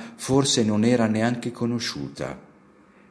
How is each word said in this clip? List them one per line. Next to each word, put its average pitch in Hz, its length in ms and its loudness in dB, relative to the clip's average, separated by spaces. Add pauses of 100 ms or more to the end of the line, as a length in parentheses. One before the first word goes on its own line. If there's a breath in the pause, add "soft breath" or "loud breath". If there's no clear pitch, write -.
(140 loud breath)
forse 135 480 2
non 107 220 2
era 117 220 4
neanche 117 440 0
conosciuta, 76 920 -6 (720 soft breath)